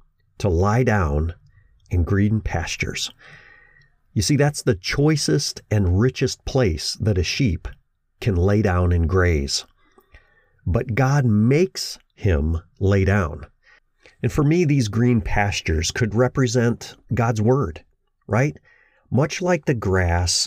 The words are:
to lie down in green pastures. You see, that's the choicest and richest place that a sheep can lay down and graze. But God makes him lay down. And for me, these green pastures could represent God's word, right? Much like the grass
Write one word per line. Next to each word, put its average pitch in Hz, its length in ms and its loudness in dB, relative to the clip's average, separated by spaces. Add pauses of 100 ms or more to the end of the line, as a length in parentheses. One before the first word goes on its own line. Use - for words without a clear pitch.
(360)
to 101 140 -2
lie 101 320 2
down 82 500 0 (580)
in 85 140 0
green 104 380 0
pastures. - 680 -6 (1040)
You - 80 -2
see, - 160 0
that's 143 260 0
the 123 120 2
choicest - 960 -2
and 95 280 2
richest 127 460 -2
place 101 560 -2
that 98 160 0
a 90 60 0
sheep 95 440 -2 (540)
can 101 160 -2
lay 101 240 2
down 90 320 2
and 85 160 2
graze. 87 560 0 (1000)
But 107 280 -2
God 135 300 2
makes 123 720 0 (160)
him 82 460 0 (180)
lay 98 240 2
down. 92 440 -2 (760)
And - 80 0
for 151 140 0
me, 165 220 2
these 139 220 2
green 113 340 2
pastures 95 680 -2
could 113 240 -2
represent 120 800 0 (200)
God's 113 260 0
word, 113 420 0 (440)
right? 135 320 0 (520)
Much 127 300 0
like 180 240 0
the 156 80 0
grass 90 760 0